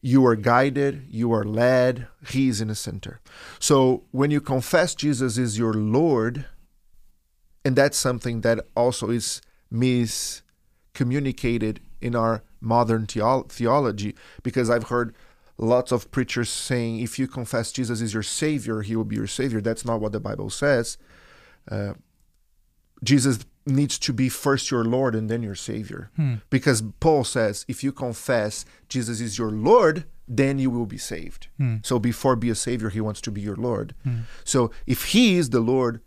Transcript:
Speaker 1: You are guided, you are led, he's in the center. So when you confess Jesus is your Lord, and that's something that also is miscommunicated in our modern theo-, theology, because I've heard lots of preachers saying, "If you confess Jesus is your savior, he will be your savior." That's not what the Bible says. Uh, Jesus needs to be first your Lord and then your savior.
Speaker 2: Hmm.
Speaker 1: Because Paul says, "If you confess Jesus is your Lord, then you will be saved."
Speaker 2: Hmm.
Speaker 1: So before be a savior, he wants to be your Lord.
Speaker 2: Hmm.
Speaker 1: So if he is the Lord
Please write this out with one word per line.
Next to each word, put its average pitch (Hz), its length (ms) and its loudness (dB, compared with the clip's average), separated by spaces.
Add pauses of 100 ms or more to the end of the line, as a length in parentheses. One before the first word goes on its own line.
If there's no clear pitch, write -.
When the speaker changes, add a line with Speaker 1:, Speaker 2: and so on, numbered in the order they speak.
Speaker 1:
You 127 260 6
are 117 80 6
guided, 135 720 2
you 117 240 0
are 107 100 2
led, 123 640 2 (200)
he's 131 340 0
in 110 80 -2
the 107 60 -4
center. - 440 -10 (400)
So 131 520 4
when 139 200 0
you 147 100 2
confess 147 540 2
Jesus 127 420 0
is 117 200 -2
your 113 160 0
Lord, 123 720 2 (1200)
and 131 100 2
that's 139 220 4
something 120 440 -2
that 113 180 4 (160)
also 120 340 2
is - 320 -2 (320)
miscommunicated 120 2000 -2 (200)
in 120 160 -4
our 113 280 0 (180)
modern 113 460 2
theo-, 113 420 0
theology, 113 680 0 (280)
because 120 260 0
I've 117 200 2
heard 120 240 -2 (440)
lots 123 340 2
of 123 200 -2
preachers 120 380 -2
saying, 117 500 -4
"If 117 200 -6
you 131 80 0
confess 117 460 -4
Jesus 117 280 -4
is 110 120 -4
your 107 100 -2
savior, 113 580 -4
he 107 140 -4
will 110 80 0
be 107 140 -4
your 107 100 -4
savior." 113 340 -2
That's 113 240 -4
not 117 140 -2
what 107 140 -4
the 107 80 -4
Bible 104 280 -6
says. 127 480 0 (720)
Uh, 101 240 -6 (1080)
Jesus 127 360 4 (260)
needs 139 340 0
to - 140 -2
be 123 160 0
first - 420 0
your 120 120 0
Lord 123 320 2
and 110 140 -2
then 117 140 -2
your 101 120 -8
savior. 104 600 -10
Speaker 2:
Hmm. 139 200 0 (140)
Speaker 1:
Because 127 320 2 (200)
Paul 156 240 4
says, 107 420 0
"If - 160 -8
you 139 80 -2
confess 117 720 -4 (240)
Jesus 117 340 -4
is 110 160 -6
your 110 140 -2
Lord, 156 540 4 (220)
then 135 320 2
you 131 120 2
will 120 140 -2
be 98 120 -10
saved." - 500 -10 (100)
Speaker 2:
Hmm. 120 260 0
Speaker 1:
So 123 160 0
before 120 380 2
be 117 120 -2
a 110 60 0
savior, 113 340 -4
he 107 120 -4
wants 107 200 -6
to 110 100 -8
be 101 100 -6
your 101 160 -6
Lord. 107 360 -4 (100)
Speaker 2:
Hmm. 120 160 -2 (260)
Speaker 1:
So 120 260 2 (160)
if - 180 0
he 214 320 6
is 156 120 2
the 123 100 2
Lord 120 480 0